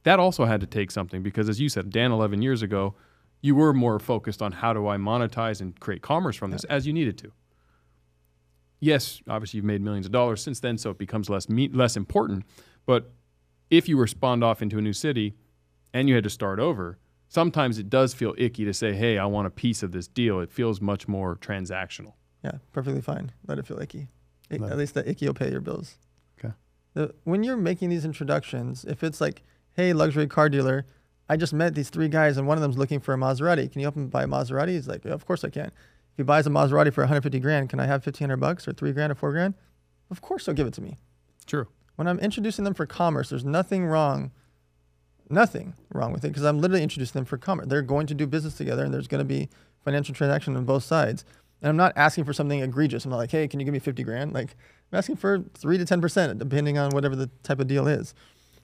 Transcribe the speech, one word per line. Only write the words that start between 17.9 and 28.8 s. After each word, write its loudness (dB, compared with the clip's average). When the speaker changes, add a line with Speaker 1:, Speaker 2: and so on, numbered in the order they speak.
Speaker 1:
feel -2
icky -2
to -2
say, -2
"Hey, 2
I 0
want 0
a -4
piece -2
of -6
this -8
deal." 0
It -8
feels -2
much -4
more -4
transactional. -8
Speaker 2:
Yeah, -8
perfectly -4
fine. -8
Let -6
it -10
feel -10
icky. -12
It, -6
Speaker 1:
Let -6
Speaker 2:
at -4
Speaker 1:
it -4
Speaker 2:
least -4
the -2
icky -2
will 0
pay -4
your -4
bills. -10
Speaker 1:
Okay. -8
Speaker 2:
The, -4
when 0
you're -2
making -2
these 0
introductions, -4